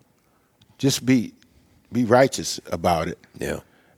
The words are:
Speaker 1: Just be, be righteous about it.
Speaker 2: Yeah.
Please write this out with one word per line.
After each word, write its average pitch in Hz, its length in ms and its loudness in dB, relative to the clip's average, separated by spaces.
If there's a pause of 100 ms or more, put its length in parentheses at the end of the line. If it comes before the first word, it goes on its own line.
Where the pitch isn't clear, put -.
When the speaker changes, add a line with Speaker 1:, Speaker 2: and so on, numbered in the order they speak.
(760)
Speaker 1:
Just 135 280 -2
be, 123 280 0 (600)
be 120 120 0
righteous 123 560 2 (100)
about 87 380 -2
it. - 100 -10 (180)
Speaker 2:
Yeah. 73 240 -8 (380)